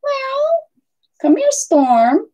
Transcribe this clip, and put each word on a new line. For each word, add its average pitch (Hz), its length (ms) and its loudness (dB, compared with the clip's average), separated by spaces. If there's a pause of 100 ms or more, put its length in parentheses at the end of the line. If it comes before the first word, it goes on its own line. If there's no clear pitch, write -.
Meow. 571 560 -4 (600)
Come 302 160 2
here, 285 140 0
Storm. 269 840 0